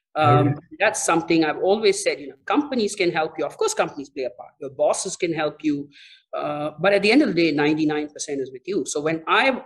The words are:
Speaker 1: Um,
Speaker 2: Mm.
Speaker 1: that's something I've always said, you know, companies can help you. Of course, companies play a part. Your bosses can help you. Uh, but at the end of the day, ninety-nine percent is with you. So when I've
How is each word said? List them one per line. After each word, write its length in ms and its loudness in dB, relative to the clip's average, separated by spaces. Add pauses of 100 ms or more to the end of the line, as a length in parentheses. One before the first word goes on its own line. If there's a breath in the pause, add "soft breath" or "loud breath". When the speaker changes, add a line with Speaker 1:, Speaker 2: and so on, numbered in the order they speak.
(140)
Speaker 1:
Um, 340 4
Speaker 2:
Mm. 100 -2 (200)
Speaker 1:
that's 260 0
something 400 2
I've 180 -2
always 400 2
said, 180 -2
you 80 -14
know, 80 -16 (100)
companies 480 -2
can 180 0
help 260 -2
you. 60 -4
Of 140 -8
course, 160 0
companies 340 -4
play 160 -8
a 60 -6
part. 300 -20
Your 100 -10
bosses 460 -2
can 180 -2
help 280 -4
you. 280 -2 (440 loud breath)
Uh, 360 -6 (100)
but 140 4
at 80 2
the 100 4
end 100 8
of 60 2
the 60 -2
day, 180 4
ninety-nine 560 0
percent 320 -8
is 100 -8
with 160 -18
you. 200 -2
So 140 -4
when 280 -2
I've 380 2